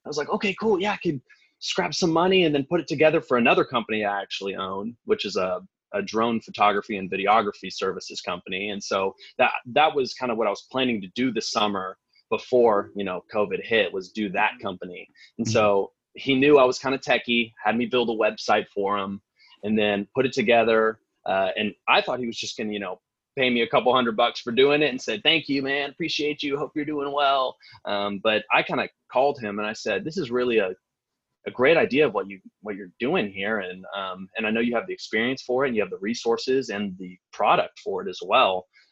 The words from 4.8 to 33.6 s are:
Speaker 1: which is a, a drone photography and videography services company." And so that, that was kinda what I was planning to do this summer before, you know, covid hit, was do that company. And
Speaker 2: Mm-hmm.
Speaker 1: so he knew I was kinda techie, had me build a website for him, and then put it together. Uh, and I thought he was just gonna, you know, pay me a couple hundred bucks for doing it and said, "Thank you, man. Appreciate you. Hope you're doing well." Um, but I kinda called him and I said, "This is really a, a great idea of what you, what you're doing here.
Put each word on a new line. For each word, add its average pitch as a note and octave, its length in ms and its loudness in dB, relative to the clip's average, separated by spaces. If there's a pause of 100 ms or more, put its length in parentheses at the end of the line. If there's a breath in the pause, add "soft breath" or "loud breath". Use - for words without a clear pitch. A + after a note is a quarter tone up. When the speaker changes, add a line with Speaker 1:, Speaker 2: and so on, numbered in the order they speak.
Speaker 1:
which G#2+ 200 0
is G2+ 120 -4
a, F#2 240 -2 (320)
a G2+ 100 -2
drone A2+ 380 0
photography G#2 580 0
and F#2+ 120 -8
videography G2 600 0
services - 480 -6
company." F#2 500 -8
And G2+ 120 -8
so G2 320 -2 (240 loud breath)
that, - 140 4 (140)
that D3 280 2
was C3 200 -2
kinda B2 220 -4
what A2 100 0
I G2+ 40 0
was G2+ 200 -6
planning B2+ 320 0
to F#2+ 60 -10
do B2 240 -2
this G#2+ 180 -4
summer G2 480 -2 (320)
before, A2+ 680 2
you G2+ 80 -4
know, F2+ 200 -6 (100)
covid F#2+ 300 -2
hit, G#2 280 2
was F#2 200 -8
do G#2+ 180 -4
that G2+ 220 0 (100)
company. F#2 460 -10 (300 soft breath)
And A#2 80 -2
Speaker 2:
Mm-hmm. A2 60 -2
Speaker 1:
so G#2 400 4 (220)
he C3+ 220 -2
knew C#3+ 220 6
I C3 60 8
was B2+ 140 2
kinda C3+ 200 -2
techie, A#2 540 0 (100)
had G#2+ 140 2
me A#2+ 100 0
build A#2 240 0
a - 40 0
website G#2+ 540 0
for G2+ 300 -2
him, G2 220 -6 (440 soft breath)
and G#2+ 140 0
then G#2 360 0
put C3 120 2
it B2 60 -4
together. A2+ 680 4 (260)
Uh, F#2+ 300 0
and G#2 180 -2 (140)
I D#3 140 4
thought B2+ 180 -4
he B2 80 -6
was A2+ 100 -8
just - 180 -10
gonna, G#2+ 160 -6
you G#2 80 -6
know, F#2 200 -10 (360)
pay B2+ 140 2
me A#2+ 120 2
a A2+ 60 -2
couple B2 260 4
hundred A#2+ 220 2
bucks A#2+ 240 2
for A#2+ 120 -8
doing C#3+ 300 6
it D3 80 4
and B2+ 120 -6
said, G#2+ 200 -6
"Thank D3+ 260 2
you, C#3 140 0
man. C#3 280 -2
Appreciate D3 520 -4
you. C#3 160 -4
Hope D3+ 160 -6
you're D3+ 120 -4
doing C#3+ 260 -4
well." C#3 440 2 (280 soft breath)
Um, G2+ 360 -2
but G#2+ 320 2
I C#3+ 100 4
kinda B2+ 260 -2 (240)
called C#3 280 2
him G#2 180 -6
and G#2+ 100 -4
I A2 60 -6
said, G2+ 300 -4
"This D#3+ 140 -8
is C3+ 120 -4
really B2 280 0
a, F#2+ 120 2 (760)
a G#2 60 -10
great C#3 260 4
idea C3 280 2
of G#2 80 0
what G2 140 -4
you, G2 120 -16 (220)
what G#2 140 -8
you're F#2+ 240 -14
doing A#2+ 320 -2
here. G2+ 280 -4